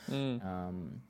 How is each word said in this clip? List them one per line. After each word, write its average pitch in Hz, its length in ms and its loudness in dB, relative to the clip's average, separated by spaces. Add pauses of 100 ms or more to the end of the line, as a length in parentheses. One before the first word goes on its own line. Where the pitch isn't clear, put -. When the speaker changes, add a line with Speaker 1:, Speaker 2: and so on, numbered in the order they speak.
Speaker 1:
Mm. 135 380 2
Speaker 2:
Um, 90 640 -2